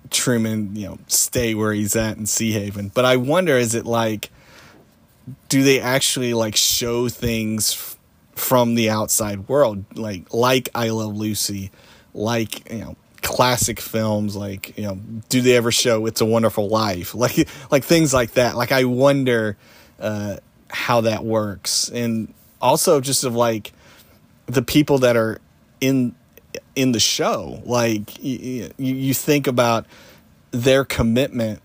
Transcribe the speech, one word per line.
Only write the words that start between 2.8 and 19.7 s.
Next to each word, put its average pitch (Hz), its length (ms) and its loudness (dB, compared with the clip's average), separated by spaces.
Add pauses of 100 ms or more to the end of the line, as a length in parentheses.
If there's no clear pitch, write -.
But 127 140 2
I 127 120 4
wonder, 147 380 2
is 120 200 2
it 113 100 -2
like, 113 460 -2 (1160)
do 135 140 2
they 135 180 4
actually, 123 540 0
like, 113 220 0
show 120 520 0
things 110 640 -2
f-, - 240 -12 (360)
from 120 400 2
the 117 160 2
outside 104 580 -2
world, 117 380 2 (100)
like, 104 380 -8
like 123 400 2
I 117 160 0
Love 110 260 -4
Lucy, 104 540 -4 (460)
like, 113 560 -4
you 113 80 -10
know, - 160 -14 (260)
classic 123 600 0
films, 107 520 -2
like, 101 440 -10
you 104 80 -8
know, 98 100 -6 (320)
do 127 140 2
they 123 160 6
ever 117 140 2
show 110 340 2
It's 110 160 -2
a 113 40 4
Wonderful 110 440 2
Life? 104 460 -2
<laughs> 104 40 -6
Like, 127 300 2 (200)
like, 139 140 2
things 160 300 4
like 123 180 0
that. 120 240 2
Like, 117 160 -2
I 131 140 4
wonder, 123 720 2 (420)